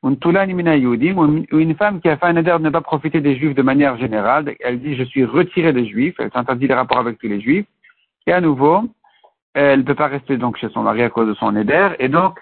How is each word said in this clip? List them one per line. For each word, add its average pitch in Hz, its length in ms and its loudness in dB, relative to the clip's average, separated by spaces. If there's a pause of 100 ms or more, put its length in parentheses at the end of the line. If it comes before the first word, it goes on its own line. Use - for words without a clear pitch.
Untula 170 440 0
Nimina 175 300 0
Yehudim, 131 400 2
ou 170 80 2
une, 151 260 2
ou 156 80 2
une 160 160 2
femme 202 260 -2
qui 170 80 0
a 151 80 2
fait 180 100 -2
un 170 100 2
éder 165 160 2
de 165 120 0
ne 151 60 0
pas 160 100 0
profiter 156 400 -4
des 139 160 0
Juifs 139 180 -2
de 135 80 2
manière 135 360 2
générale, 120 640 -2
elle 123 200 -4
dit, « 143 160 -6
Je 131 60 -4
suis 127 220 0
retirée 165 480 0
des 123 140 0
Juifs », 120 320 -2
elle 110 120 -6
s'interdit 123 380 -2
les 131 60 2
rapports 127 240 0
avec 117 200 -4
tous - 80 -10
les 101 140 -4
Juifs. 151 260 -2 (600)
Et 170 60 2
à 180 80 2
nouveau, 156 440 2 (680)
elle 139 260 4
ne 131 40 0
peut 139 100 0
pas 151 140 -2
rester 139 280 -4
donc 117 220 -4
chez 117 120 -8
son 113 120 -6
mari 110 200 0
à 117 80 0
cause 113 180 0
de 107 60 -2
son 107 220 -2
éder, 147 420 2
et 127 100 0
donc, 175 340 0